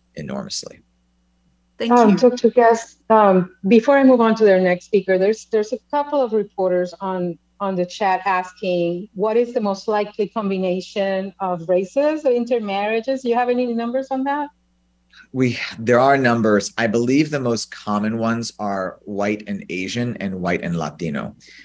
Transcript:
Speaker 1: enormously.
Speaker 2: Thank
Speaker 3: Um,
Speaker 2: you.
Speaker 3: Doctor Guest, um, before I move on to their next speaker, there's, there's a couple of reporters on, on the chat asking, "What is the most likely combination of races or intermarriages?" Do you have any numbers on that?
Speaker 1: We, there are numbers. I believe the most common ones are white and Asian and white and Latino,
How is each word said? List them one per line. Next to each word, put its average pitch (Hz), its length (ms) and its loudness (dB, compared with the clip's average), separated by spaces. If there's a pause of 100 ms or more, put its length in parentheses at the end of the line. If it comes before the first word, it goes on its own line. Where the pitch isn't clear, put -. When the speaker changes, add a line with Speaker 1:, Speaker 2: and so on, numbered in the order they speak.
(140)
Speaker 1:
enormously. 67 680 -12 (1000)
Speaker 2:
Thank 233 140 0
Speaker 3:
Um, 233 180 6
Speaker 2:
you. 190 60 6
Speaker 3:
Doctor 240 340 4
Guest, 226 480 2 (120)
um, 196 460 4 (100)
before 226 300 6
I 277 80 4
move 254 160 6
on 220 160 2
to 220 80 2
their 190 160 6
next 180 260 0
speaker, 190 320 0
there's, 208 280 0
there's 214 260 -2
a 254 60 -4 (120)
couple 294 300 -2
of 240 120 -2
reporters 185 680 -2
on, 185 380 -6 (220)
on 196 160 -4
the 180 100 -2
chat 185 400 -2
asking, 180 880 -4
"What 220 220 -2
is 240 180 0
the 254 60 -2
most 196 260 -4
likely 208 420 -4
combination 190 1120 -4
of 175 300 -6
races 277 560 0
or 269 80 2
intermarriages?" 226 920 -2
Do 254 60 -4
you 233 80 0
have 247 120 0
any 247 240 0
numbers 240 380 -4
on 269 140 -4
that? 285 260 -4 (840)
Speaker 1:
We, 127 240 0 (220)
there 120 180 4
are 135 180 4
numbers. 117 600 2
I 113 80 2
believe 123 440 2
the 147 100 -4
most 120 320 -4
common 107 460 -4
ones 113 420 -4
are 98 420 -6
white 104 460 -4
and 98 200 -8
Asian 98 500 -6
and 95 220 -6
white 90 220 -2
and 85 140 -4
Latino, 76 580 -6 (300)